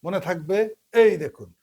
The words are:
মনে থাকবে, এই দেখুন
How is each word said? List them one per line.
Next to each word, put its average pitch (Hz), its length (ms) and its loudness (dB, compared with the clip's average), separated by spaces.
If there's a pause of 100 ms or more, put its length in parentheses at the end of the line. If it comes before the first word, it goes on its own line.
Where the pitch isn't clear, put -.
মনে 180 220 -4
থাকবে, 175 320 -4 (440)
এই 220 100 6 (120)
দেখুন 110 240 -14 (140)